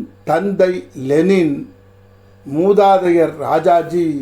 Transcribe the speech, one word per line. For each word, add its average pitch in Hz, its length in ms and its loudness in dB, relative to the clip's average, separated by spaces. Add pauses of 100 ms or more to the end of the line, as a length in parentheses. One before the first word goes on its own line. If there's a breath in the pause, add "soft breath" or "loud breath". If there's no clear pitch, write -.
(240)
தந்தை 185 500 0 (360)
லெனின், 165 460 2 (920)
மூதாதையர் 180 920 2
ராஜாஜி 160 720 0 (120)